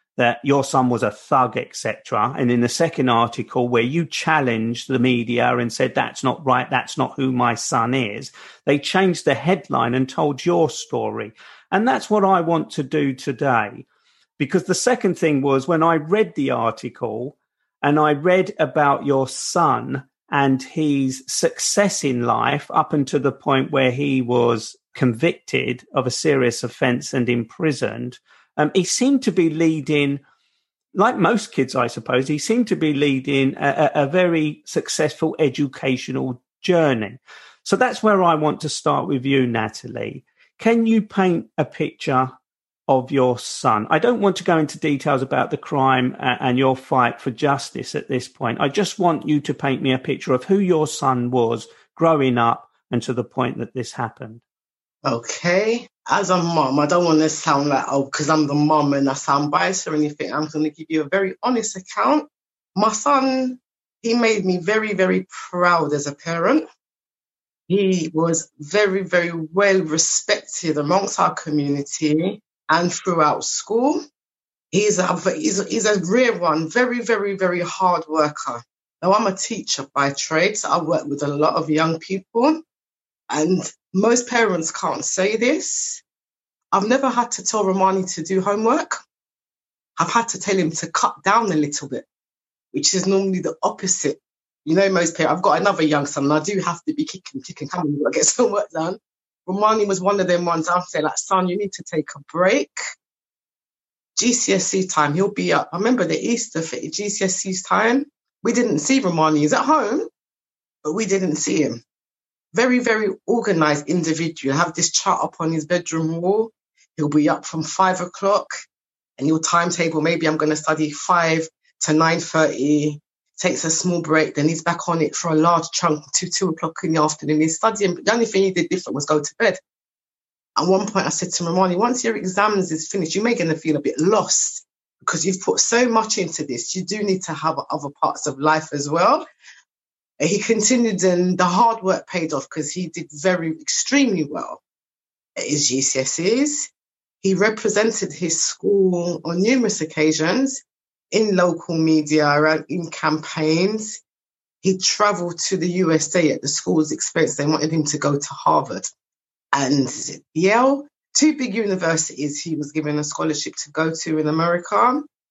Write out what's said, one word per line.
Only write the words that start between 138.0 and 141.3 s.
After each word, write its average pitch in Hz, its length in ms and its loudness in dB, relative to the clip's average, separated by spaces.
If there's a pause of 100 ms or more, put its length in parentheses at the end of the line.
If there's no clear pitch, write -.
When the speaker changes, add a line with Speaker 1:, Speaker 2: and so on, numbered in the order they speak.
Speaker 2:
parts - 240 -4
of 135 120 -6
life 156 360 2
as 143 160 -4
well." 185 360 2 (920)
And 160 80 2
he 202 120 0
continued, 220 640 2
and 180 340 2